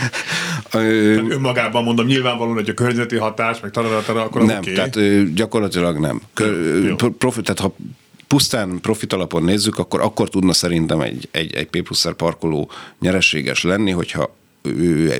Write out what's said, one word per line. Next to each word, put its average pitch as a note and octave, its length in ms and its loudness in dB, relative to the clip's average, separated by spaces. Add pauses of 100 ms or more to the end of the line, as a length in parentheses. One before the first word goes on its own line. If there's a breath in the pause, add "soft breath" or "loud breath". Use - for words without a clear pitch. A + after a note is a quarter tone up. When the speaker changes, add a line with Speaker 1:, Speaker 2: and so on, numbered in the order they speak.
(720 loud breath)
Speaker 1:
Ö, A2 440 4
Speaker 2:
Tehát A2+ 160 0
önmagában A#2+ 520 0
mondom, A#2 220 2
nyilvánvalóan, A#2+ 500 0
hogy G#2+ 140 -2
a G2+ 40 -2
környezeti A#2+ 420 0
hatás, A2+ 440 -2
meg G2+ 120 -10
tararatara, A2+ 520 0
akkor A2 180 0
az A2+ 60 6
Speaker 1:
Nem, G#2+ 100 2
Speaker 2:
oké. F#2 160 -6
Speaker 1:
tehát, F#2 220 -2
ö, G2+ 280 4 (120)
gyakorlatilag F2+ 640 0
nem. C#2+ 220 -2 (120)
Kö-, F2 480 0
Speaker 2:
Jó, G2+ 60 2
jó. F2+ 80 0
Speaker 1:
pro-, A#2+ 160 0
profi-, A2+ 300 -2
tehát F#2+ 180 -2
ha F#2+ 160 -2 (520)
pusztán F#2 540 0
profit - 320 -2
alapon E2+ 300 0
nézzük, G#2 340 2
akkor, - 240 -2
akkor G#2 280 0
tudna F#2 240 2
szerintem D#2+ 480 0
egy, B1 300 -6
egy, D#2+ 240 -4
egy D2+ 120 -4
P F2+ 140 -4
plusz - 260 -2
R E2+ 80 -4
parkoló D#2+ 560 -2 (280 loud breath)
nyereséges D#2+ 640 0
lenni, G2 280 2
hogyha, E2+ 440 -2 (280)
ö, D#2 560 2